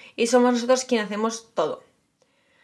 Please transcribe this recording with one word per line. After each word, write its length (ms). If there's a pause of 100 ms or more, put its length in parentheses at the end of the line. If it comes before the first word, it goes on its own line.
(180)
y 100
somos 240
nosotros 320
quien 160
hacemos 540
todo. 280 (840)